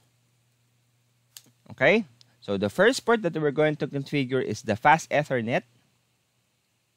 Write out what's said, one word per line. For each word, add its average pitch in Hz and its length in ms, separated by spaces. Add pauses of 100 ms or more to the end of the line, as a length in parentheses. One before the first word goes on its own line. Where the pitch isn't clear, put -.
(1700)
Okay, 180 360 (340)
so 101 160
the 101 140
first 226 340
port 226 160
that 165 160
we're 151 160
going 151 240
to 151 100
configure 135 560
is - 200
the 107 120
fast 147 360
Ethernet. 135 580 (1300)